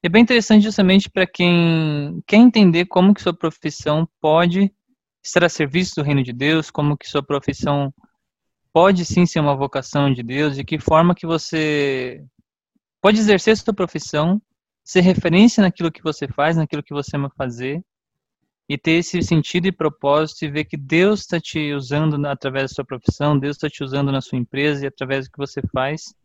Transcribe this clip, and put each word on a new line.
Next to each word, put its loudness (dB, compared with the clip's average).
É -4
bem 6
interessante 4
justamente 2
pra 0
quem 0
quer 4
entender 6
como 4
que 0
sua -2
profissão -4
pode 2
estar 0
a 4
serviço -4
do -4
reino 0
de -8
Deus, -2
como -2
que -18
sua -2
profissão -4
pode 4
sim 2
ser -4
uma 0
vocação -2
de -6
Deus, -4
de -8
que -6
forma 2
que -8
você -4
pode 4
exercer 2
sua -4
profissão, -2
ser 0
referência 4
naquilo 0
que -20
você -6
faz, 0
naquilo -4
que -14
você -8
ama -6
fazer, -8
e -6
ter -2
esse 0
sentido -2
e 0
propósito -2
e -6
ver -6
que -10
Deus 0
tá -4
te -6
usando -2
na, -4
através -6
da -14
sua -8
profissão, -2
Deus -4
tá -6
te -12
usando -4
na -4
sua -10
empresa -4
e -6
através -6
do -20
que -20
você -10
faz. -6